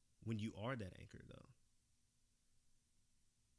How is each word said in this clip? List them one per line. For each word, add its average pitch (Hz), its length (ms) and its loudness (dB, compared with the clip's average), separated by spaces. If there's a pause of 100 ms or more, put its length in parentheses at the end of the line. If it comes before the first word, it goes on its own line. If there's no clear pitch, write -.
(240)
when 110 160 6
you 107 200 4
are 120 160 2
that 95 240 -2
anchor, - 280 -10
though? - 220 -12 (2000)